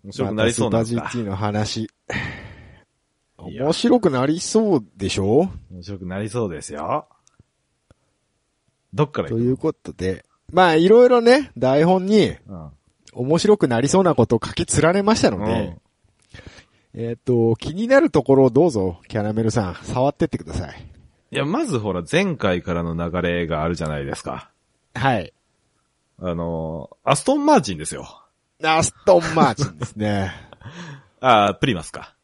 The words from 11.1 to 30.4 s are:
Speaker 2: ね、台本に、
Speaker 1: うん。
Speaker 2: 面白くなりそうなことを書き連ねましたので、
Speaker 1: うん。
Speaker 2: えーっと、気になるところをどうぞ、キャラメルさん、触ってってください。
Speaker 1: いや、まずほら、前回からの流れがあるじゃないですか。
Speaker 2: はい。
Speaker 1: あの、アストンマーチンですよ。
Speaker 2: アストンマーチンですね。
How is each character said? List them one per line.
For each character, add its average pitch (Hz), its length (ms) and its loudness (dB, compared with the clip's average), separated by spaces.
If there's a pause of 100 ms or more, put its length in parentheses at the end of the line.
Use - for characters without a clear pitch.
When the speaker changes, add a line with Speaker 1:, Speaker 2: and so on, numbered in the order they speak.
Speaker 2:
ね、 247 360 4
台 135 280 2
本 185 220 2
に、 185 300 2 (100)
Speaker 1:
う 98 80 -18
ん。 78 160 -16 (420)
Speaker 2:
面 135 260 0
白 208 180 4
く 147 120 2
な 117 120 2
り 139 80 0
そ 185 120 4
う 190 40 2
な 160 100 4
こ 117 120 4
と 117 100 2
を - 80 0
書 - 80 -10
き 170 140 -4 (140)
連 160 120 4
ね 196 100 0
ま 214 140 4
し - 60 0
た 165 80 4
の 101 160 -4
で、 110 60 0
Speaker 1:
う - 20 0
ん。 92 260 -6 (1120)
Speaker 2:
え 117 180 -6
ー 120 40 -8
っ - 80 -20
と、 113 320 2
気 151 180 -8
に 226 140 -4
な 269 100 6
る 330 120 4
と 147 120 2
こ 135 140 4
ろ 135 80 8
を 127 60 6
ど 143 160 4
う 165 40 2
ぞ、 92 280 -4 (100)
キ 117 100 -4
ャ 104 40 -2
ラ 107 100 -4
メ 113 100 -2
ル 110 80 2
さ 104 200 -2
ん、 82 60 -12
触 127 340 -2
っ - 40 -20
て 170 120 -2
っ - 20 -8
て - 100 -6
く 82 60 -12
だ 78 100 -12
さ - 160 -8
い。 - 160 -20 (440)
Speaker 1:
い 123 60 -8
や、 139 80 -2
ま 240 200 -2
ず 165 140 -4
ほ 104 140 -4
ら、 90 180 -4
前 175 260 0
回 90 260 -2
か 87 120 -6
ら 85 80 -2
の 85 120 -6
流 85 280 -4
れ 87 240 -2
が 78 160 -4
あ 82 60 -2
る 87 60 -2
じ 80 100 -6
ゃ 76 40 -4
な 76 100 -6
い 71 60 -8
で 69 100 -8
す - 80 -14
か。 - 280 -12 (440)
Speaker 2:
は 131 240 0
い。 - 140 -8 (840)
Speaker 1:
あ 87 160 -4
の、 82 560 -6 (140)
ア 135 120 2
ス - 80 -8
ト 277 120 2
ン 285 100 -2
マ 302 100 6
ー 190 60 4
チ 98 120 -8
ン 76 40 -10
で 80 80 -10
す - 80 -10
よ。 131 120 -12 (560)
Speaker 2:
ア 160 200 2
ス - 120 -4 (100)
ト 180 140 6
ン 160 160 -2
マ 151 140 4
ー 110 60 -2
チ 139 140 -4
ン 78 100 -16
で 113 80 -6
す - 100 -18
ね。 101 360 -2 (440)